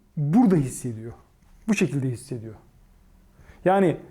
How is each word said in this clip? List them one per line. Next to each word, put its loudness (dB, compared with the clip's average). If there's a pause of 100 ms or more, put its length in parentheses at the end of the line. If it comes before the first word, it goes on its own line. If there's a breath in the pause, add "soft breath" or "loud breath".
(160)
burada 4
hissediyor. -6 (560)
Bu 2
şekilde 0
hissediyor. -10 (1080 soft breath)
Yani 2 (140)